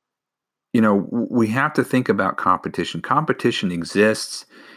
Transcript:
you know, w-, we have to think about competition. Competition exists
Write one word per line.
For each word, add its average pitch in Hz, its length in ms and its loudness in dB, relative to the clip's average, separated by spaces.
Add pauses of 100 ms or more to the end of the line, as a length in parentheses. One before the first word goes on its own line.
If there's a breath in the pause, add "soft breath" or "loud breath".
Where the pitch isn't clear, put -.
(720)
you 117 80 4
know, 104 180 4
w-, 117 320 -4
we 113 160 2
have 135 280 0
to 131 100 2
think 127 240 0
about 98 260 0
competition. 87 640 -2
Competition 127 720 0
exists 98 760 0 (320 loud breath)